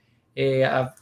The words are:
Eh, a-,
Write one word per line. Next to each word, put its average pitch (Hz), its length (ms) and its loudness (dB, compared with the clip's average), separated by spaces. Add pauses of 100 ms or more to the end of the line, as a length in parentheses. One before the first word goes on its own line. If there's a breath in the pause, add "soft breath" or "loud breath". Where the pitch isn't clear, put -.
(340 soft breath)
Eh, 135 300 0
a-, 135 380 -2